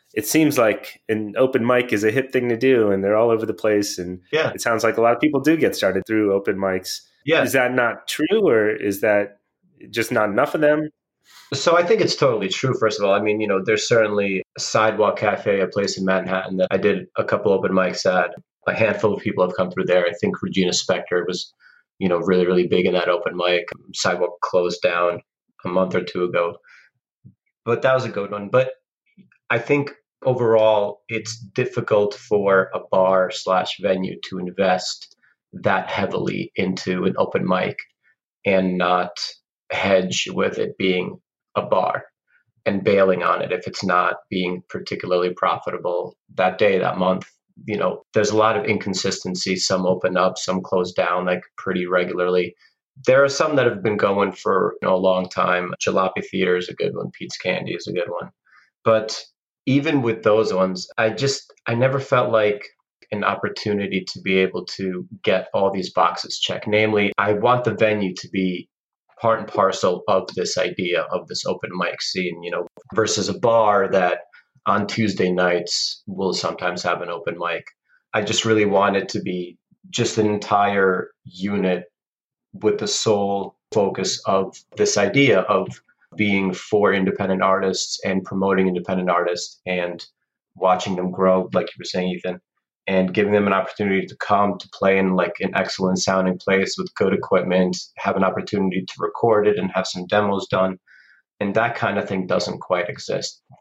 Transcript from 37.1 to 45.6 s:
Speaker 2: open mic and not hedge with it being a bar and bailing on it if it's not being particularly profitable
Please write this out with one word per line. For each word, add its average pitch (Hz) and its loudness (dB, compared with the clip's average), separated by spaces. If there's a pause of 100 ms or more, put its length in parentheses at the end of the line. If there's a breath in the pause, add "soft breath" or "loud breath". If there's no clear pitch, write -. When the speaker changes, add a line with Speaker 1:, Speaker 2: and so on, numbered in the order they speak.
Speaker 2:
open 95 0
mic 92 0 (680)
and 92 2
not 90 0 (520)
hedge 92 2
with 95 -2
it 107 -4
being 92 -2 (360)
a 90 0
bar - 0 (600)
and 98 -2
bailing 95 4
on 87 0
it - -4
if 90 -4
it's - -10
not 90 2 (140)
being 90 -2
particularly 90 -2
profitable 87 -4 (160)